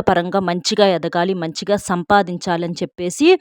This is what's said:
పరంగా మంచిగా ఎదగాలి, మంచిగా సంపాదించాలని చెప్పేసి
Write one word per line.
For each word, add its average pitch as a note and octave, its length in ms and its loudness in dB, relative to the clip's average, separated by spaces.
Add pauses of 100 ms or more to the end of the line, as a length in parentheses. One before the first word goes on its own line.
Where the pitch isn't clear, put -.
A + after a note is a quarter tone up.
పరంగా F3+ 320 0 (100)
మంచిగా G3+ 360 0 (100)
ఎదగాలి, F3 380 -2 (100)
మంచిగా F#3 320 -4 (140)
సంపాదించాలని F3 920 0
చెప్పేసి F3+ 460 -2 (140)